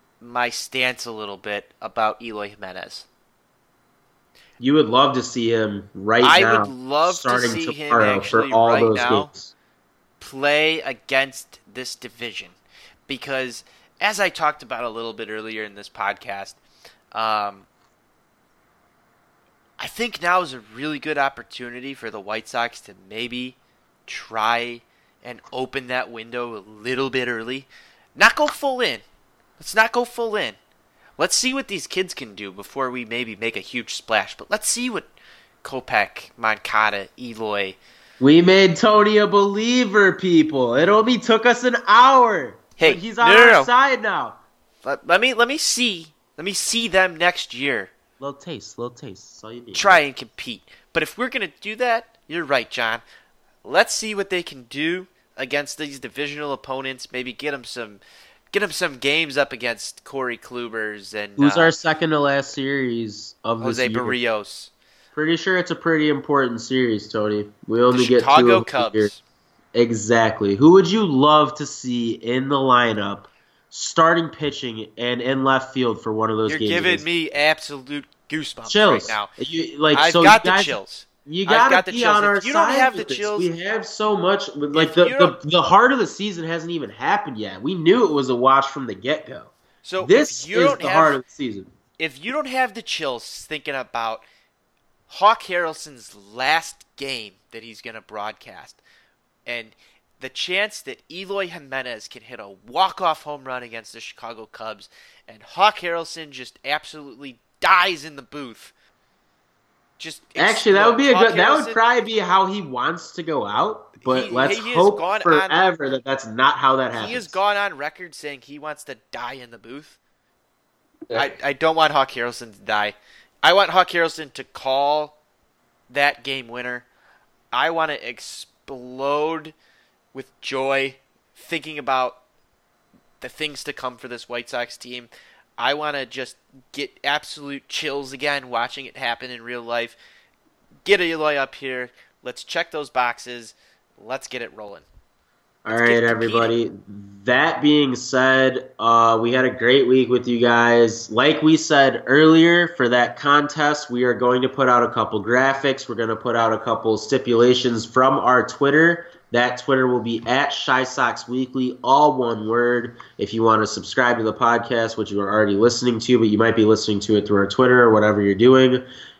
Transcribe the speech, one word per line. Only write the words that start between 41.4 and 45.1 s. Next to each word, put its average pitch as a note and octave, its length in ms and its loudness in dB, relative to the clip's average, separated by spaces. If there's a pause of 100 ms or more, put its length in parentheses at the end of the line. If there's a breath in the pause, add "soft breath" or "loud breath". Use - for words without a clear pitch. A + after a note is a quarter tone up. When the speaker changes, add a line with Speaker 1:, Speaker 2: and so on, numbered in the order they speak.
Speaker 2:
us A#3+ 180 4
an A#3+ 140 0 (100)
hour. A3+ 680 6 (200)
Speaker 1:
Hey, D#3 180 4
Speaker 2:
But E3 80 -6
he's A3+ 180 -10
on A#3 100 6
Speaker 1:
no, G#3 60 8
no, A3+ 60 10
Speaker 2:
our A#3 100 10
Speaker 1:
no. A3+ 120 8
Speaker 2:
side B3+ 380 4
now. D#3+ 340 -4 (480)
Speaker 1:
Let, C#3 220 -8
let F3+ 160 4